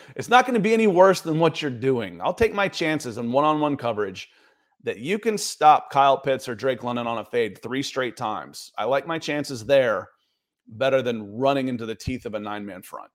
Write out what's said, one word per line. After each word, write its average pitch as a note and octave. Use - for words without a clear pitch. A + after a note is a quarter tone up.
<laughs> -
It's B2+
not B3
gonna A#3+
be A3
any A3+
worse F#3
than D#3+
what D#3+
you're D3
doing. A2+
I'll D#3
take -
my G3
chances C#3+
in A#2+
one-on-one D3
coverage G#2
that G2+
you E3+
can G#3+
stop -
Kyle C#3
Pitts C3
or A#2+
Drake B2
London A#2+
on A#2
a G#2
fade A2
three B2+
straight C3
times. F#2+
I G#2
like C#3
my E3
chances C#3
there A#2
better C3
than A2
running C3+
into A#2
the A2
teeth A#2+
of G#2+
a G#2
nine-man G#2
front. -